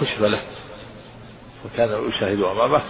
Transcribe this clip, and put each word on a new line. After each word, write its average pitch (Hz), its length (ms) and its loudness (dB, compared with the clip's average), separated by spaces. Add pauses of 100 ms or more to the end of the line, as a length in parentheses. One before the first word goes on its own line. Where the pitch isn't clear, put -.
كشف 135 200 -2
له 107 200 4 (1200)
وكان 113 440 0
يشاهد 101 340 2
أمامه، 117 480 4